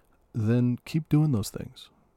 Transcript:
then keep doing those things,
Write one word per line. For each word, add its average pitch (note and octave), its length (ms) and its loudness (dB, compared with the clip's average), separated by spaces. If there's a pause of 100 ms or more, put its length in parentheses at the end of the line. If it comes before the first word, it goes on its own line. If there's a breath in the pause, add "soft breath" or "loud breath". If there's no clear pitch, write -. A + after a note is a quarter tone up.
(340 soft breath)
then B2 500 0
keep D#3+ 240 -4
doing D3+ 240 4
those G#2 160 -2
things, - 400 -14 (280)